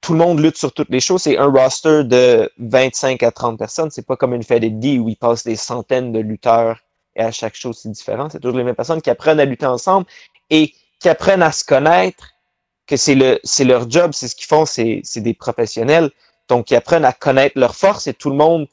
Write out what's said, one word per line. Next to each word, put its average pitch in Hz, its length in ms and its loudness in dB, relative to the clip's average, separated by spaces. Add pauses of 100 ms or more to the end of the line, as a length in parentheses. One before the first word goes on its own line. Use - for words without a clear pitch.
tout - 120 -4
le 160 60 2
monde 170 200 2
lutte 156 180 2
sur 139 160 -6
toutes - 160 -6
les 127 100 0
shows. 185 180 0
C'est 151 200 0
un 139 140 2
roster 135 520 2
de 123 540 4
vingt-cinq 127 640 -2
à 117 80 2
trente 113 280 -6
personnes. 151 320 -6
C'est - 140 -14
pas 131 120 -4
comme 127 160 -2
une 120 100 -6
Fed 113 360 -2
D 131 200 0
où 113 100 -4
ils 110 80 -8
passent 117 260 -2
des 113 120 -6
centaines 123 560 -6
de 110 80 -2
lutteurs 113 600 -2 (360)
et - 60 -4
à 113 100 -2
chaque 110 240 -10
show, 123 180 -10
c'est - 160 -16
différent. 113 400 -8
C'est 151 100 -16
toujours 123 180 -4
les 123 60 -2
mêmes 120 120 -4
personnes 160 260 -6
qui - 80 -6
apprennent 151 300 0
à 143 60 4
lutter 139 200 -6
ensemble 180 400 0 (440)
et 156 240 2 (260)
qui 180 100 2
apprennent 185 340 2
à 156 80 2
se - 140 -8
connaître, 165 640 0 (580)
que 147 80 -2
c'est 135 200 2
le, 131 280 4
c'est - 220 -2
leur 123 240 2
job, 165 240 2
c'est - 140 -10
ce - 80 -10
qu'ils - 120 -18
font, 156 180 2
c'est, 113 380 -4
c'est - 180 -10
des 110 120 -2
professionnels. 127 760 -2 (360)
Donc, 120 240 0
ils 131 40 2
apprennent 160 300 2
à 127 60 4
connaître 135 480 0
leurs 123 160 2
forces 202 320 0
et 139 60 -6
tout - 160 -8
le 135 60 -4
monde 156 380 2